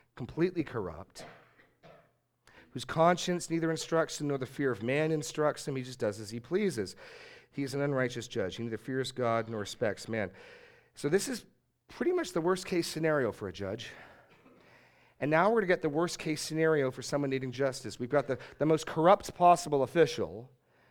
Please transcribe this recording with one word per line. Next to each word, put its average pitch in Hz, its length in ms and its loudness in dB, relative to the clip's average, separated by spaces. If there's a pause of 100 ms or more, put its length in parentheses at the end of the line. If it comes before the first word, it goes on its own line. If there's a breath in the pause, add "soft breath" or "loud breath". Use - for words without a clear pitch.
(160 soft breath)
Completely 165 480 -2
corrupt, 87 600 -8 (1500 loud breath)
whose 123 140 -8
conscience 170 640 2
neither 165 200 0
instructs 160 520 0
him 147 80 -2
nor 139 80 0
the 131 80 -6
fear 135 260 0
of 104 100 -4
man 143 300 2
instructs 151 560 -2
him. 139 80 -4
He 131 80 -4
just 127 160 -12
does 107 220 -2
as 101 80 -12
he 117 100 -8
pleases. 147 560 -2 (560 loud breath)
He's 139 220 -4
an 139 80 -2
unrighteous 127 480 -2
judge. 92 260 -4
He 117 80 -8
neither 113 140 -4
fears 131 340 -4
God 113 380 0
nor 113 100 -6
respects 101 480 -4
man. 107 240 -2 (640 loud breath)
So - 140 -4
this 196 180 2
is 247 160 -6 (460)
pretty 339 240 0
much 349 180 -2
the 170 100 -2
worst 185 240 0
case 170 220 -2
scenario 151 460 0
for 101 160 -8
a 90 40 -8
judge. 101 360 -6 (1300 loud breath)
And 139 100 -2
now 165 200 6
we're 226 120 4
gonna 185 60 0
get 175 140 2
the 160 80 0
worst 160 300 0
case 160 220 -4
scenario 156 500 2
for 131 100 -10
someone 143 280 -2
needing 131 220 -2
justice. 123 480 -4
We've 120 100 -4
got 139 180 2
the, 127 100 -2 (200 loud breath)
the 143 80 0
most 156 200 4
corrupt 175 500 4
possible 165 480 6
official, 120 640 0 (420 soft breath)